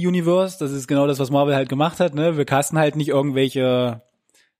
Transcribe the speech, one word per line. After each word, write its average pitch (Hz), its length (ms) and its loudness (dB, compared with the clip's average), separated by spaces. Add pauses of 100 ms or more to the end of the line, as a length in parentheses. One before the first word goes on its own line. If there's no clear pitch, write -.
Universe. 180 520 0
Das 139 120 -4
ist 135 160 -8
genau 143 200 2
das, 139 120 0
was 135 120 -2
Marvel 143 240 2
halt 135 120 -2
gemacht 151 320 -2
hat, 175 160 0
ne? 156 220 0
Wir 139 80 0
casten 139 320 0
halt 151 180 2
nicht 147 140 -2
irgendwelche 131 920 0 (560)